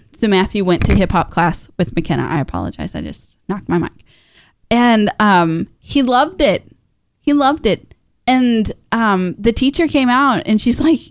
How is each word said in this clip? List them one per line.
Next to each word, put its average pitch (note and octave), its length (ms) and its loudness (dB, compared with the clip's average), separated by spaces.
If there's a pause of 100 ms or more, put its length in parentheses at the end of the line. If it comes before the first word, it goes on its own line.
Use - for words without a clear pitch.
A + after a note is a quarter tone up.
(140)
So - 140 -2
Matthew G3 360 0
went F3 220 0
to - 100 4
hip F#3+ 160 2
hop F3 180 0
class F3 380 -2 (100)
with - 160 -2
McKenna. D3 320 -2
I - 140 -4
apologize. - 540 -8
I D2 80 -10
just - 340 -18 (120)
knocked F#3+ 200 -8
my F4 100 0
mic. D3 140 -6 (800)
And, A3+ 400 2 (100)
um, F3 480 2 (100)
he - 240 -2
loved C4 380 0
it. A#3+ 240 0 (560)
He C#4+ 120 -2
loved C#4+ 340 0
it. - 280 -4 (320)
And, A#3+ 460 2 (180)
um, G3 480 -2
the A3 140 0
teacher C#4 340 0
came C4+ 220 0
out B3 380 2
and G#3+ 140 2
she's A#3 200 0
like, D#4 180 2 (120)